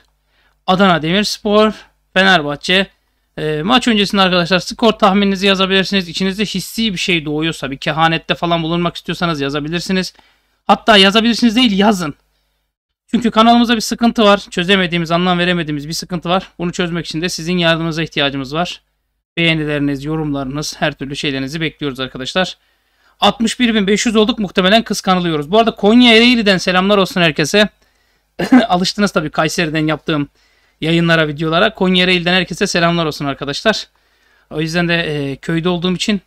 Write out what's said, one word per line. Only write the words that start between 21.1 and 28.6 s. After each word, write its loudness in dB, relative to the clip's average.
şeylerinizi -6
bekliyoruz -6
arkadaşlar. -6
Altmış 0
bir 2
bin 0
beş 0
yüz 0
olduk, 2
muhtemelen 2
kıskanılıyoruz. -2
Bu 4
arada 4
Konya 6
Ereğli'den 4
selamlar 2
olsun 0
herkese. 2
<laughs> -4